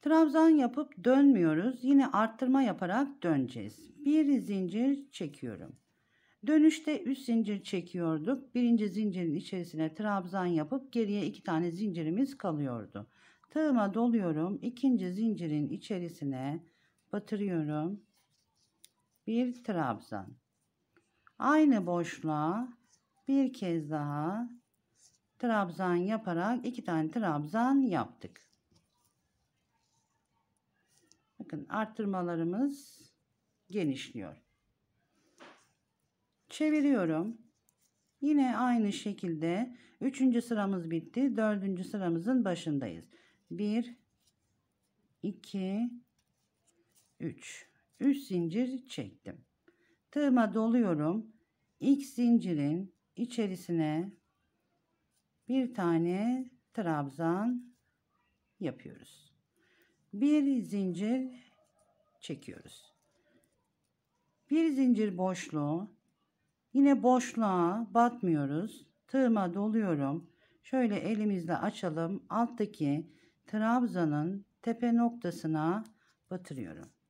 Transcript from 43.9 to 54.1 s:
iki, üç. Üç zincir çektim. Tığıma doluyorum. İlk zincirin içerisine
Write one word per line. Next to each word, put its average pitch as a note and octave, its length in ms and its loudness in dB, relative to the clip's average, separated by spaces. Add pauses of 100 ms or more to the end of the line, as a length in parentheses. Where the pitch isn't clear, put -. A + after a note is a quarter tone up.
iki, G3 680 -6 (1300)
üç. - 500 -12 (300)
Üç C#4 180 2
zincir G#3 680 -4
çektim. - 560 -14 (640)
Tığıma B3+ 440 4
doluyorum. G#3+ 720 0 (540)
İlk C#4 260 2
zincirin F#3 880 0 (220)
içerisine F3 960 -2 (1400)